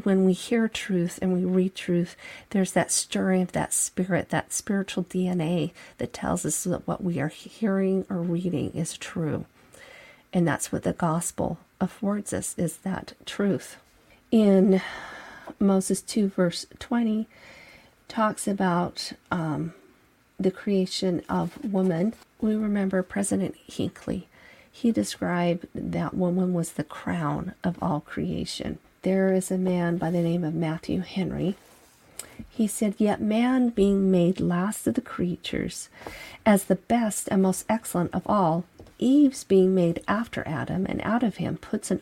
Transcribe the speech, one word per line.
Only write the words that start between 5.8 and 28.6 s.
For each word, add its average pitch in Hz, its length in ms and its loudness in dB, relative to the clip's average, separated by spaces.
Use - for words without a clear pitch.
that - 140 -6
tells - 340 -4
us - 200 -4
that 175 200 -4
what - 160 -4
we 170 200 -2
are 151 80 -2
hearing 190 800 -2
or 190 80 -4
reading 170 540 -2
is - 260 -6
true. - 480 -4
And 175 120 4
that's - 280 -2
what 160 100 -4
the - 80 0
gospel 165 640 -2
affords 202 540 -4
us, - 240 -6
is 170 220 -2
that - 340 -8
truth. - 520 -2
In 196 520 6
Moses 196 440 2
two, 202 260 0
verse 180 380 0
twenty, 220 500 -2
talks 214 360 -2
about, 185 680 0
um, 160 420 -2
the 190 140 2
creation 185 800 -2
of 175 340 -4
woman. 190 500 0
We 214 140 0
remember 202 480 0
President 196 520 -2
Hinckley. - 580 -6
He 233 180 0
described 175 840 0
that 170 380 -4
woman 180 400 0
was 170 200 -2
the - 120 -6
crown 170 760 -4
of 170 200 -2
all 170 180 0
creation. - 800 -6